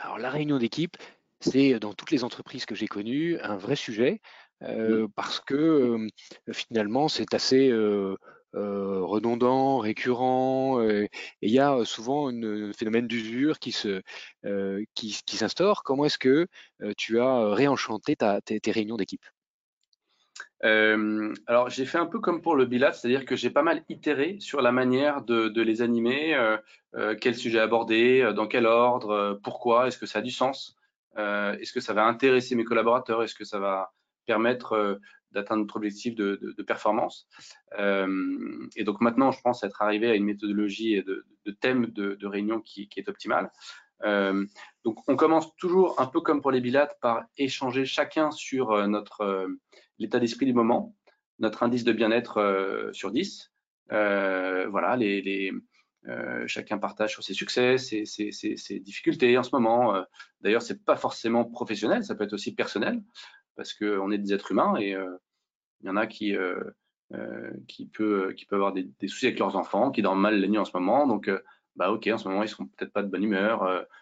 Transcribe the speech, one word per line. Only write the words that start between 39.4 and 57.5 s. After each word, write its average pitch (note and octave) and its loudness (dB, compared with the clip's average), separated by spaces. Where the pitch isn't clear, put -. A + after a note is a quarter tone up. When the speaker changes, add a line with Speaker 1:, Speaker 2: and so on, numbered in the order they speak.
Speaker 2:
pense - 0
être G2+ -4
arrivé G#2+ 2
à A2+ 4
une G2+ 2
méthodologie G#2 -2
de, F#2+ -8
de G#2 -8
thème B2+ 0
de, G2+ -6
de G2+ -10
réunion G#2 -4
qui, G2+ -14
qui - -14
est G2 -8
optimale. G2+ -4
Euh, G2 0
donc, - -4
on C#3 2
commence D#3 2
toujours F3+ 2
un - 2
peu E3 -2
comme D3+ 2
pour C3+ 0
les B2+ 2
bilats C3+ 2
par A#2 0
échanger C3 -2
chacun D3 0
sur, C3 -2
euh, G#2 4
notre, G#2 -2
euh, F#2+ -2
l'état A2 0
d'esprit A#2+ 0
du B2+ 4
moment, A2+ 2
notre A2 -2
indice A#2+ 2
de A#2 4
bien-être, A2+ 0
euh, G2+ 0
sur - -8
dix. F#3 -6
Euh, F#2+ 0
voilà, G2 0
les, G2+ 2
les, G2 -4
euh, A#1+ -6
chacun - -6
partage G#2+ -4
sur - -12
ses G2 -10
succès, B2 2